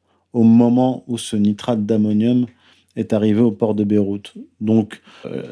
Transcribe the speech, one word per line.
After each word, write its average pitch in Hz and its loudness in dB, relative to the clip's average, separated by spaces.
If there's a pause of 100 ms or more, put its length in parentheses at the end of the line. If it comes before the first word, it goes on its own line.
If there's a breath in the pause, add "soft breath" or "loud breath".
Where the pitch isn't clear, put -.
(340)
au 120 2
moment 120 4
où 120 -6
ce - -8
nitrate 104 -2
d'ammonium 110 0 (520 soft breath)
est 113 -4
arrivé 107 0
au 120 2
port 107 -2
de 104 -2
Beyrouth. 101 -2 (260)
Donc, 107 0 (240 loud breath)
euh, - -10